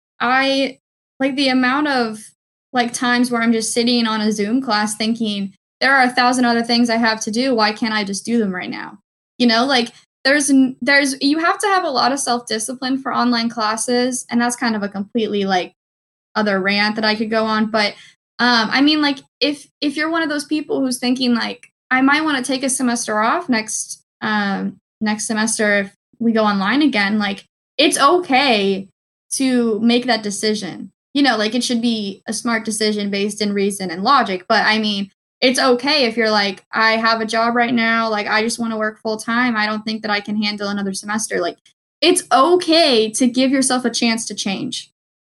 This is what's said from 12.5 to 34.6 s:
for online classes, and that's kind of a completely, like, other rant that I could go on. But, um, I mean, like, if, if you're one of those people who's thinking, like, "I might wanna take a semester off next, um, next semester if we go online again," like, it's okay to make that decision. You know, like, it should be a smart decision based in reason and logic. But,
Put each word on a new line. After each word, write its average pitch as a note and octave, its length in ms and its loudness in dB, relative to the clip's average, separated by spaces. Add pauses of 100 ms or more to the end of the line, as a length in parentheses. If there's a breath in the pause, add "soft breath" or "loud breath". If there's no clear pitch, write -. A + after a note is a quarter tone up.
for C4+ 160 -6
online A#3 360 0
classes, B3 800 -2
and A#3+ 100 0
that's B3 160 0
kind A#3 200 -2
of G3+ 60 -4
a G3+ 60 -4
completely, G3+ 560 -2
like, F#3 280 0 (640)
other G#3 240 0
rant G3+ 360 0
that A3 80 -2
I G#3+ 120 2
could A3 140 -4
go A3 160 0
on. A3 240 0
But, G#3+ 240 0 (440 loud breath)
um, A#3 340 4
I C4 100 0
mean, D4+ 200 4
like, C#4+ 180 -2 (200)
if, C#4+ 280 -4 (120)
if C#4+ 160 -4
you're D#4 140 -2
one E4 120 -2
of D#4+ 60 -2
those D4 160 -4
people D4 360 -4
who's B3+ 180 -2
thinking, B3 360 0
like, G#3 360 -6 (200)
"I C4 120 2
might D4 220 2
wanna C#4 180 0
take C4 220 -4
a C4+ 60 -2
semester A#3+ 500 -2
off D4+ 280 0
next, - 540 -4 (200)
um, G3 540 -2 (240)
next G#3+ 260 -2
semester G#3+ 540 0
if G3+ 140 -8 (240)
we A3+ 140 2
go A3 120 4
online G#3 380 2
again," G#3+ 360 2
like, G3 260 -4 (340)
it's - 220 2
okay B3+ 880 2 (460)
to A#3+ 460 0
make A#3+ 260 2
that A3 160 0
decision. G#3 680 -4 (240)
You C#4+ 80 2
know, B3+ 160 4
like, G#3+ 160 -2
it B3 100 0
should A#3+ 180 -2
be A3 460 -4
a - 60 -6
smart A3 300 -4
decision G#3+ 460 -2
based G3+ 320 -4
in G3+ 120 -2
reason G3 360 -2
and F3 140 -8
logic. A3 440 2
But, G#3+ 180 2